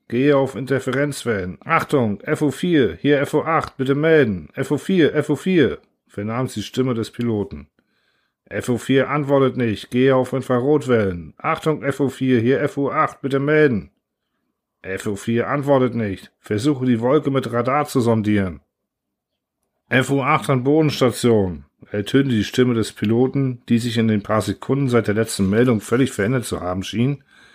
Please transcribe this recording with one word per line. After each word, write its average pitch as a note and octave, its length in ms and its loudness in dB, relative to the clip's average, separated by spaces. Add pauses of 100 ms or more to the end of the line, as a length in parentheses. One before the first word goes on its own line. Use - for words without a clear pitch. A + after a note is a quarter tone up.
gehe C3+ 280 2
auf C3+ 200 0
Interferenzwellen. B2+ 1080 -4
Achtung, C3 580 0
F D3+ 200 -4
U D3+ 80 2
vier, C3 500 0
hier C#3+ 220 2
F C#3+ 140 -4
U D3 60 2
acht, D#3 360 -2
bitte C3+ 160 0
melden. C#3 640 2
F C#3 160 -4
U C#3+ 80 0
vier, E3 340 2
F D3+ 160 -2
U D3 60 2
vier", C3+ 420 2 (300)
vernahm A2+ 400 -6
sie - 140 -8
die - 40 -8
Stimme B2+ 300 -2
des A2+ 160 -6
Piloten. G#2 560 -4 (800)
"F - 240 -8
U A#3+ 100 0
vier C3 320 0
antwortet C3+ 440 2
nicht, A#2 360 -4
gehe C3 240 4
auf B2+ 180 0
Infrarotwellen. B2 1040 0
Achtung, D#3 460 -4
F C#3 160 -4
U C#3 100 0
vier, B2+ 300 2
hier A#2+ 220 2
F - 160 -4
U C#3 120 0
acht, D3+ 320 -2
bitte C3+ 180 -2
melden." C#3+ 520 2 (880)
"F F#2+ 240 -10
U G#2 100 -4
vier A#2 340 -2
antwortet C3+ 440 2
nicht, G#2 460 -6
versuche B2+ 460 -2
die A#2+ 160 2
Wolke C#3 280 2
mit C3 240 -2
Radar B2+ 320 0
zu - 140 -2
sondieren." G#2 600 0 (1300)
"F B2+ 200 0
U C#3 120 0
acht D3 280 0
an B2+ 140 2
Bodenstation", A#2+ 1040 2 (260)
ertönte C3+ 380 0
die A2 140 2
Stimme B2 300 0
des A2+ 200 -2
Piloten, B2+ 760 0
die A#2+ 100 2
sich A2+ 200 -2
in A2+ 100 2
den G#2 160 2
paar G#2+ 180 0
Sekunden C3+ 460 -2
seit A#2+ 200 2
der G#2 80 0
letzten G#2 340 0
Meldung A2+ 320 2
völlig B2 300 0
verändert A#2 340 -2
zu D#2 160 -6
haben F2+ 220 -6
schien. B2+ 400 -2 (320)